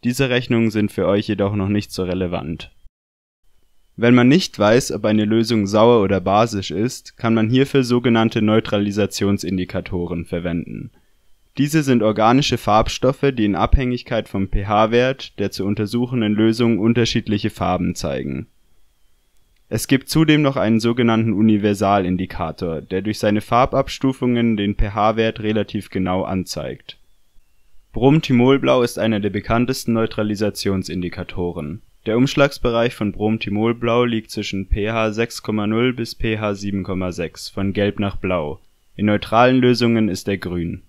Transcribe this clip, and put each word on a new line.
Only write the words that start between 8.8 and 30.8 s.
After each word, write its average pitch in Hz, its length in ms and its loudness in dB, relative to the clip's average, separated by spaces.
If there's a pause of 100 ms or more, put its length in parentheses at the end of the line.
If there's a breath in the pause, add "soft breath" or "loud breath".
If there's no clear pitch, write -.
verwenden. 85 680 -8 (680)
Diese 147 240 2
sind 127 220 2
organische 110 560 2
Farbstoffe, 117 760 0
die 113 120 0
in 101 100 2
Abhängigkeit 120 760 0
vom 98 180 -2
P-H-Wert 110 920 0
der 101 100 -2
zu 95 160 -6
untersuchenden 110 680 -2
Lösung 113 440 2
unterschiedliche 110 720 0
Farben 90 460 -2
zeigen. 69 500 -6 (1200)
Es - 180 -4
gibt 131 200 2
zudem 151 360 4
noch 135 120 0
einen 110 240 2
sogenannten 113 540 2
Universalindikator, 95 1500 0
der 92 200 -6
durch 104 160 -4
seine 104 240 0
Farbabstufungen 123 1120 0
den 101 200 -2
P-H-Wert 107 640 0
relativ 107 500 -4
genau 92 340 -2
anzeigt. - 760 -8 (960)
Bromthymolblau 131 920 2
ist - 160 -6
einer 110 200 0
der 101 120 -4
bekanntesten 117 640 -2
Neutralisationsindikatoren. 92 1900 -4 (240)